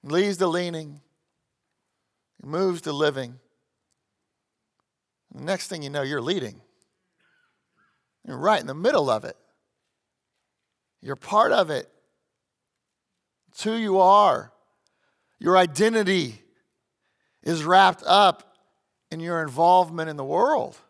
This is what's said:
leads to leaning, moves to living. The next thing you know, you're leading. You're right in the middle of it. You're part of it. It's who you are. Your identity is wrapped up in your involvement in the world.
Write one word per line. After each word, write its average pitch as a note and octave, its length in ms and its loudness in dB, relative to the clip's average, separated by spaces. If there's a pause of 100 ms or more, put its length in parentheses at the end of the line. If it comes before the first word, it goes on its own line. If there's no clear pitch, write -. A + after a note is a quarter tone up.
leads F3+ 340 -2
to F#3 100 0
leaning, D#3+ 540 -6 (1400)
moves F3 400 -4
to D#3 120 -6
living. C3+ 460 -4 (2000)
The C3 80 -18
next F#3 240 -8
thing E3 160 -12
you C#3 60 -12
know, D3 120 -6
you're C3+ 200 -6
leading. C3+ 400 -8 (1600)
You're B2+ 120 -12
right F3+ 240 0
in A2+ 60 -12
the C3+ 60 -10
middle E3+ 360 0
of A2 160 -2
it. - 100 -12 (1700)
You're C3+ 160 -12
part - 340 0
of F3+ 180 2
it. - 200 -8 (1600)
It's - 140 -18
who A3 100 -2
you G#3 260 0
are. F#3+ 540 4 (840)
Your F3+ 200 2
identity F3+ 840 0 (1000)
is D#3 220 -4
wrapped F#3 400 4
up F#3+ 500 2 (560)
in E3 80 -12
your E3+ 220 -6
involvement E3 680 2
in D3+ 60 -10
the C#3 80 -8
world. F#3 540 -2 (120)